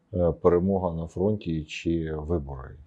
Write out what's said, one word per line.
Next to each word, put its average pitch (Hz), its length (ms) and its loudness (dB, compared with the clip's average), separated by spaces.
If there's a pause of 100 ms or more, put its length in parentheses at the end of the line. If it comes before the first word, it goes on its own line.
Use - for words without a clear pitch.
(140)
е, 87 180 4 (100)
перемога 90 540 4
на 82 120 -6
фронті 90 560 -2
чи 80 520 -4
вибори. 76 600 -6 (120)